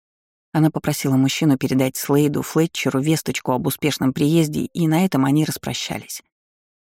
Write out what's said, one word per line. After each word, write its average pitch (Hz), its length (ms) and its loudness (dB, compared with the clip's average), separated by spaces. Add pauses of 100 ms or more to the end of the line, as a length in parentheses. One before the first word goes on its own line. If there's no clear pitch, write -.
(520)
Она 156 180 4
попросила 147 460 -2
мужчину 135 400 2
передать 131 400 0
Слейду, 143 460 0
Флетчеру 139 580 -2
весточку 151 520 -2
об 127 140 -2
успешном 139 460 -2
приезде, 151 540 2
и 170 200 -2
на 160 200 2
этом 135 180 0
они 147 220 2
распрощались. - 760 -8 (680)